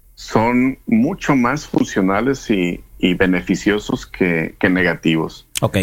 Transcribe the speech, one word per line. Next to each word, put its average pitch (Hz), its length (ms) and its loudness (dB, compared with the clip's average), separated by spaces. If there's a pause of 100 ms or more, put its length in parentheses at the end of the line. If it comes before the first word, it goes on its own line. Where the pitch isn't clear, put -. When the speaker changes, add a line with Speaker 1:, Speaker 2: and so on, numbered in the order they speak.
(160)
Speaker 1:
son 123 680 0
mucho 139 500 0
más 131 300 0
funcionales 107 840 0
y, 90 300 -2 (180)
y 92 160 2
beneficiosos 95 920 0
que, 85 540 -2
que 101 100 2
negativos. 85 760 0 (140)
Speaker 2:
Ok. 104 200 0